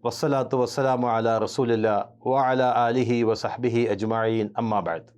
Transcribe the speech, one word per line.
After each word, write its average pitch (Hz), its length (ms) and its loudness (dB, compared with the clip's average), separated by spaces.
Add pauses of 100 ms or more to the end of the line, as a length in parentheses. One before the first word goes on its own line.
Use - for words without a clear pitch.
വസ്സലാത്തു 135 500 -2
വസ്സലാമു 127 520 0
അലാ 113 300 2
റസൂലില്ലാ, 110 560 0 (340)
വ 127 120 0
അലാ 131 260 2 (100)
ആലിഹി 120 480 2
വ 113 100 2
സഹ്ബിഹി 117 520 -2
അജ്മഈൻ, 110 600 0 (100)
അമ്മാ 110 220 0
ബഅദ്. 82 380 -6